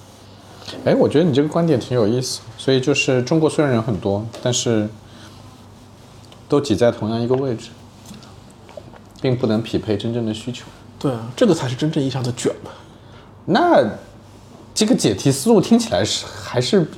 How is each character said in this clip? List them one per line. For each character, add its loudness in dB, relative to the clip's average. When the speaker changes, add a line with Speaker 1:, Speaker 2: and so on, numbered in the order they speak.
Speaker 1:
哎， 4
我 4
觉 4
得 4
你 2
这 2
个 2
观 0
点 2
挺 -4
有 4
意 0
思。 -8
所 0
以 4
就 0
是 2
中 2
国 4
虽 0
然 2
人 2
很 -2
多， -2
但 0
是 0
都 2
挤 0
在 4
同 -4
样 -2
一 -2
个 2
位 -2
置， -14
并 0
不 -2
能 2
匹 -4
配 -2
真 -4
正 -4
的 -4
需 -10
求。 -12
Speaker 2:
对 -2
啊， -8
这 4
个 4
才 -6
是 -4
真 -2
正 -2
意 0
义 -2
上 -4
的 -4
卷 -2
嘛。 -18
Speaker 1:
那 4
这 2
个 4
解 2
题 2
思 0
路 8
听 4
起 -6
来 2
是， -4
还 -6
是 2